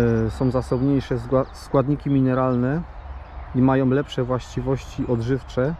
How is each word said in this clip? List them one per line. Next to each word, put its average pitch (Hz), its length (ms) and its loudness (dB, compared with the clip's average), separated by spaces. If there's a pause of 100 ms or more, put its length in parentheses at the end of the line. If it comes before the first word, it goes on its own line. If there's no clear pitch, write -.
(280)
e, 107 40 -2
są 131 200 0
zasobniejsze 131 680 0
zgła-, 131 360 0
składniki 139 560 0
mineralne 131 720 2 (720)
i 127 60 4
mają 131 280 6
lepsze 135 340 0
właściwości 127 840 -4
odżywcze 127 720 0